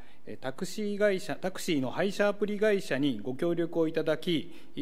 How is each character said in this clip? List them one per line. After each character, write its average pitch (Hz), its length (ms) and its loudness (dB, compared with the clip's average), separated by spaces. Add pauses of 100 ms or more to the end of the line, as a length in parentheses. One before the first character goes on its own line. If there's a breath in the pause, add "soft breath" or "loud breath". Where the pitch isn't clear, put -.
(260 loud breath)
え 107 80 -6
ー、 - 40 -8
タ 135 140 -4
ク - 140 -4
シ 208 280 -2
ー 196 40 -2
会 202 200 4
社、 - 160 -4
タ - 160 -2
ク 190 100 -6
シ 170 140 0
ー 139 60 4
の 127 100 0
配 190 220 2
車 202 160 4
ア 202 60 2
プ 208 120 -2
リ 202 140 -2
会 208 200 4
社 - 180 -2
に 131 220 2
ご 127 140 -4
協 170 200 0
力 165 260 0
を 160 80 4
い 160 40 -2
た 156 120 0
だ 156 140 2
き、 156 340 -2 (300 loud breath)